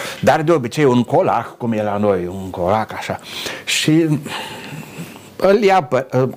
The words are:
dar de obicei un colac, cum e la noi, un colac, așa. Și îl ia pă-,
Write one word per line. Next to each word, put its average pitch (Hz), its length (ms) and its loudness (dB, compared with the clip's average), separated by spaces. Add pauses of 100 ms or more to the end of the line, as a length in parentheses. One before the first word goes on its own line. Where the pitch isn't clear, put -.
(200)
dar 151 220 2
de 156 100 2
obicei 147 320 0
un 123 180 4
colac, 113 540 0
cum 117 160 -4
e 107 100 -2
la 104 140 -2
noi, 98 300 2
un 95 240 -8
colac, 95 420 0
așa. - 260 -8 (460)
Și 160 420 2 (1300)
îl 196 260 4
ia 190 200 4
pă-, 127 540 0